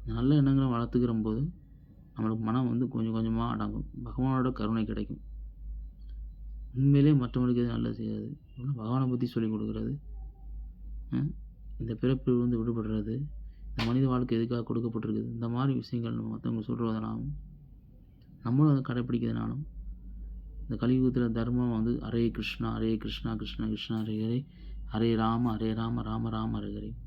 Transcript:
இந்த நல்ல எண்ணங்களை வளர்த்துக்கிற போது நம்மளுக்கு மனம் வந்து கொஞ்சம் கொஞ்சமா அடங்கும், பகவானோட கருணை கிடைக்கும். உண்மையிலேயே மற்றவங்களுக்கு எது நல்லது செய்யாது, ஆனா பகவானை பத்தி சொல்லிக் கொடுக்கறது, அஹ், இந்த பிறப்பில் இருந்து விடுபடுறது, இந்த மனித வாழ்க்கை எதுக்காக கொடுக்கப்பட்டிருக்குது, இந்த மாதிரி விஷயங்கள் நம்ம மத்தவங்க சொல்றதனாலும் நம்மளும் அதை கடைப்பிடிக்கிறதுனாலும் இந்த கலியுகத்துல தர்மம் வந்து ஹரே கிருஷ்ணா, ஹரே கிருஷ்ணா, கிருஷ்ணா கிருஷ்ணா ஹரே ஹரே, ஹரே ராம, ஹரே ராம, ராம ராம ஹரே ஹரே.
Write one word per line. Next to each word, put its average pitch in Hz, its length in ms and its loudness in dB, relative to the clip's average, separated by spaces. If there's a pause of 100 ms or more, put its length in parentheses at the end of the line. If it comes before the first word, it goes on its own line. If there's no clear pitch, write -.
இந்த 113 120 -6
நல்ல 120 220 4
எண்ணங்களை 135 360 6
வளர்த்துக்கிற 117 520 2
போது 113 280 0 (640)
நம்மளுக்கு 110 220 0
மனம் 117 300 2
வந்து 120 200 2
கொஞ்சம் 113 260 0
கொஞ்சமா 113 340 2
அடங்கும், 107 360 -2 (200)
பகவானோட 127 480 2
கருணை 113 320 0
கிடைக்கும். 107 360 -4 (1500)
உண்மையிலேயே 139 500 8
மற்றவங்களுக்கு 123 320 2
எது 120 100 2
நல்லது 117 280 0
செய்யாது, 110 420 -6 (240)
ஆனா 131 160 -4
பகவானை 123 320 0
பத்தி 123 180 0
சொல்லிக் 113 260 0
கொடுக்கறது, 110 460 -2 (1120)
அஹ், 135 200 0 (480)
இந்த 117 160 -4
பிறப்பில் 127 420 4
இருந்து 120 220 4
விடுபடுறது, 110 560 0 (540)
இந்த 117 180 -2
மனித 127 200 4
வாழ்க்கை 123 320 2
எதுக்காக 117 360 0
கொடுக்கப்பட்டிருக்குது, 113 580 0
இந்த 117 160 -2
மாதிரி 127 260 2
விஷயங்கள் 117 400 -2
நம்ம 110 160 -4
மத்தவங்க 113 420 -2
சொல்றதனாலும் 113 560 -2 (1120)
நம்மளும் 139 340 6
அதை 131 60 2
கடைப்பிடிக்கிறதுனாலும் 120 800 0 (1080)
இந்த 113 180 -2
கலியுகத்துல 127 440 4
தர்மம் 120 400 2
வந்து 117 360 2
ஹரே 117 240 2
கிருஷ்ணா, 110 480 -4
ஹரே 113 180 2
கிருஷ்ணா, 110 380 -4
கிருஷ்ணா 107 300 -6
கிருஷ்ணா 110 360 -2
ஹரே 107 200 -2
ஹரே, 120 240 0 (480)
ஹரே 113 240 4
ராம, 113 400 4
ஹரே 110 180 0
ராம, 113 280 -2
ராம 113 280 -2
ராம 110 300 -2
ஹரே - 20 -6
ஹரே. 104 320 -6 (120)